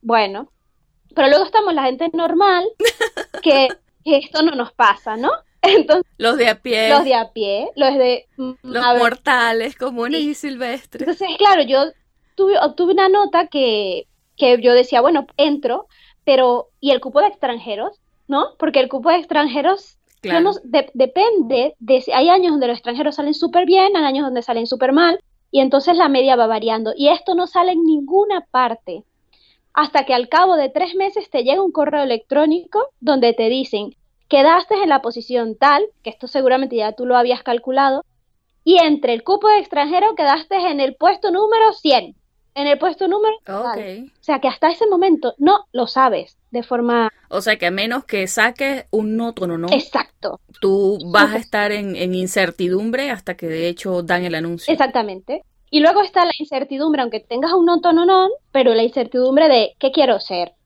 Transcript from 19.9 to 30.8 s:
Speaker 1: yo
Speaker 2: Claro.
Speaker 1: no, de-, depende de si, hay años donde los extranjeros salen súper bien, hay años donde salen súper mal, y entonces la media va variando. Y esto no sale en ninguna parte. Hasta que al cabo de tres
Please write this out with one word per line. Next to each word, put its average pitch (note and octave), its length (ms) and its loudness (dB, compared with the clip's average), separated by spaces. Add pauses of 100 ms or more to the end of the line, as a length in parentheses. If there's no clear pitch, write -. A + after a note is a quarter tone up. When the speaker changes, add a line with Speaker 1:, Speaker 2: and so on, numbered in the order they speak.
Speaker 1:
yo - 0 -
Speaker 2:
Claro. E4 220 0
Speaker 1:
no, G4 80 0 (120)
de-, C4 300 -2
depende C4+ 840 0
de B3+ 220 0
si, B3+ 120 -8
hay C4 180 2
años F4+ 220 4
donde C4+ 160 0
los A#3+ 100 -4
extranjeros C#4+ 380 -6
salen D4 180 -2
súper F4 320 -2
bien, F#4+ 300 4
hay D#4+ 80 0
años C#4 200 -2
donde B3 180 -4
salen A#3 240 -4
súper C4 260 -2
mal, E4+ 280 2 (300)
y C#4 100 2
entonces C#4 360 2
la E4+ 120 4
media C4 280 2
va A#3 100 2
variando. A3 500 -4
Y C#4 120 2
esto F4 260 0
no F4+ 120 0
sale F4+ 260 0
en E4 120 0
ninguna E4 680 0
parte. A#3 540 -4 (720)
Hasta D4 300 0
que C4+ 100 0
al B3 140 -2
cabo F4+ 280 4
de C#4 120 0
tres E4+ 260 -4